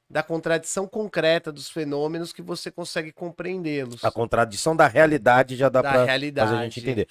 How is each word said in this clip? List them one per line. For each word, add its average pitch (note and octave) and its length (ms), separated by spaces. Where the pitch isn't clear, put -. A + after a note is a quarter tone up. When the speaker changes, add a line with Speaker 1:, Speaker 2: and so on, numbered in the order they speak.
Speaker 1:
da D3 120
contradição E3 640
concreta E3 640
dos C#3 160
fenômenos D#3 640
que - 80
você F3 300
consegue E3 420
compreendê-los. E3 880
Speaker 2:
A A2+ 80
contradição A#2 640
da D#3+ 120
realidade C3 680
já C3 140
dá B2 140
Speaker 1:
Da C#3 100
Speaker 2:
pra B2+ 120
Speaker 1:
realidade. C3+ 440
Speaker 2:
fazer A#2+ 120
a A#2+ 40
gente A#2 160
entender. A#2 300